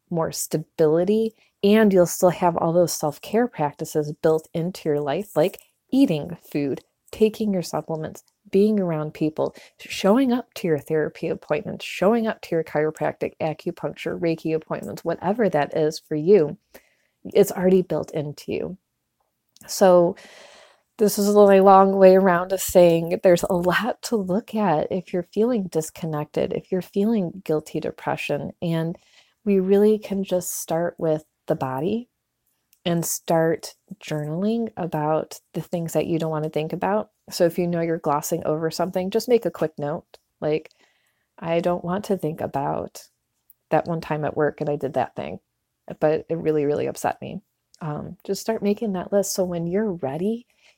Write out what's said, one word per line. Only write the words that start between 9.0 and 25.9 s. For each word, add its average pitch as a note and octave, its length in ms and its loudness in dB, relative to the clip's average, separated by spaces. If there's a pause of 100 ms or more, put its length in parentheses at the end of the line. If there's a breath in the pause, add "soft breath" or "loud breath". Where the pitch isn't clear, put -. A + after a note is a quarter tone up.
people, D#3 400 -2 (240 loud breath)
showing A#3+ 540 2
up B3 200 -4
to - 140 -8
your D#3 120 0
therapy D#3 500 -4
appointments, - 560 -6
showing A3 420 0
up - 140 -6
to - 140 -8
your D#3+ 100 0
chiropractic, D3+ 760 -4
acupuncture, E3+ 760 -6
Reiki E3 360 -2
appointments, - 500 -8
whatever G3 440 -2
that D3 280 -2
is D#3 220 0
for - 180 -6
you, D#3 420 4 (760 soft breath)
it's G3 200 4
already F#3 300 4
built E3 280 -4
into - 420 -8
you. - 240 -6 (880)
So F3+ 500 4 (840 loud breath)
this G#3 200 2
is G3+ 100 2
a G#3 40 2
really G3+ 280 8
long G3 360 8
way F#3+ 180 10
around F#3+ 380 4
of F#3 80 -2
saying E3+ 640 4
there's F3 220 4
a F#3+ 100 0
lot F3 480 0
to - 140 -4
look F#3+ 380 -2
at F#3+ 380 0
if F#3 200 -6
you're F3+ 200 -2
feeling A3 360 0
disconnected, D#3 840 -4